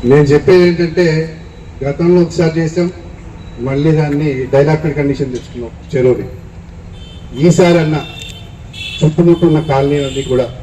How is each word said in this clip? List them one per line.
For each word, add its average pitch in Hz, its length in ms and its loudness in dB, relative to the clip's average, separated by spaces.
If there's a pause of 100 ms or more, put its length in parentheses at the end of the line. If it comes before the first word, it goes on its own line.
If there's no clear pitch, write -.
నేను 143 160 8
చెప్పేది 175 460 6
ఏంటంటే, 165 680 0 (480)
గతంలో 170 380 2
ఒకసారి 165 380 0
చేసాం, 175 320 -2 (680)
మళ్ళీ 139 340 0
దాన్ని 143 540 0
డైలాప్టెడ్ 143 500 2
కండిషన్ 139 360 -2
తెచ్చుకున్నాం 120 380 -10 (260)
చెరువుని. 123 320 2 (1200)
ఈసారి 175 320 6
అన్న 156 260 0 (1000)
చుట్టుముట్టున్న 170 560 4
కాలనీలన్నీ 139 600 -2
కూడా 123 260 0 (140)